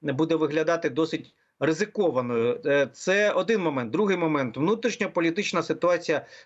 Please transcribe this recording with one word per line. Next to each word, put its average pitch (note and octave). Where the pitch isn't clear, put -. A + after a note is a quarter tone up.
буде D3+
виглядати D#3
досить D3+
ризикованою. B2+
Е, C#3+
це G3+
один F#3+
момент. C3+
Другий F#3+
момент. D3+
Внутрішньополітична F3+
ситуація E3